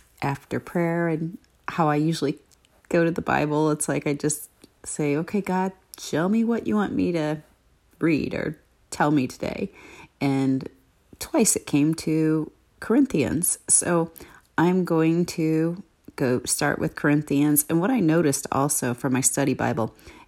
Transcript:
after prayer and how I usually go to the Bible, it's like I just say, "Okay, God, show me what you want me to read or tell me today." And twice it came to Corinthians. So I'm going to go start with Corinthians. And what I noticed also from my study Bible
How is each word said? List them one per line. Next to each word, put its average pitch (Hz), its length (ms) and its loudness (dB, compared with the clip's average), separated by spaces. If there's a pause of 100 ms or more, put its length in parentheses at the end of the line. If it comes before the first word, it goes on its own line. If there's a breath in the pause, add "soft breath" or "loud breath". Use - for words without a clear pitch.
(220)
after - 380 -4
prayer 170 480 -2
and 165 320 -4 (300)
how 160 200 2
I 147 60 2
usually 156 420 0 (520)
go 170 140 2
to 165 60 2
the 170 120 -4
Bible, 151 500 0
it's 151 180 -2
like 139 160 -2
I 147 80 0
just 147 360 -4 (340)
say, 147 340 -2
"Okay, 180 240 -4
God, 185 300 -2 (280)
show 165 300 -2
me 226 140 2
what 226 240 -2
you 214 80 0
want 208 180 0
me 180 200 0
to 151 280 -2 (580)
read 156 340 0
or - 240 -6 (320)
tell 151 220 2
me 135 160 2
today." - 440 -8 (480 loud breath)
And 135 480 0 (520)
twice - 360 0
it - 120 -8
came 151 280 2
to 156 560 0 (280)
Corinthians. 170 880 0
So 165 440 2 (460 loud breath)
I'm 180 260 4
going 165 420 2 (120)
to 165 460 0 (320)
go 123 280 0
start - 360 -2
with 170 160 -4
Corinthians. 147 760 2
And 165 100 2
what 190 120 0
I 262 80 2
noticed 160 520 2
also 135 440 0
from 127 180 -2
my 135 80 0
study 135 320 0
Bible 117 400 -2 (340 loud breath)